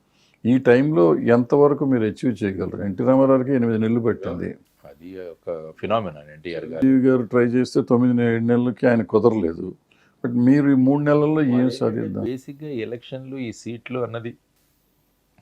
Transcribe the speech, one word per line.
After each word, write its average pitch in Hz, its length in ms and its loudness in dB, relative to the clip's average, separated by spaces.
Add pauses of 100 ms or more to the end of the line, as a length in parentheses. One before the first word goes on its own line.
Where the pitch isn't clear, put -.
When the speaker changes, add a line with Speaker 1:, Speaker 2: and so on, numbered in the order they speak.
(460)
Speaker 1:
ఈ 127 120 4
టైంలో 151 600 4
ఎంతవరకు 143 640 2
మీరు 131 200 0
అచీవ్ 107 400 -4
చేయగలరు? 92 380 -6
ఎన్టీ 101 220 -6
రామారావుకి 135 480 2
ఎనిమిది 117 260 0
నెలలు 113 220 0
పట్టింది. 90 560 -6 (280)
Speaker 2:
అది 90 460 -18
ఒక 80 480 -12
ఫినామినా 87 540 -6
ఎన్టీఆర్ 80 320 -10
గారు. 80 220 -2
Speaker 1:
చిరంజీవి 131 240 4
గారు 127 120 2
ట్రై 120 220 0
చేస్తే 123 380 0
తొమ్మిది 123 320 2
నె-, 120 120 0
ఏడు 113 180 0
నెలలకి 120 420 0
ఆయన 117 160 2
కుదరలేదు. 95 720 0 (520)
But 120 100 -4
మీరు 139 340 4
ఈ 139 40 4
మూడు 135 280 2
నెలల్లో 147 400 2
ఏం 131 100 0
Speaker 2:
వాళ్ళు 123 180 2
Speaker 1:
సాధిద్దాం? 110 540 -4
Speaker 2:
బేసిక్‌గా 139 460 -10
ఎలక్షన్లు, 131 640 -10
ఈ 123 160 -8
సీట్లు 117 460 -12
అన్నది 117 380 -8 (1040)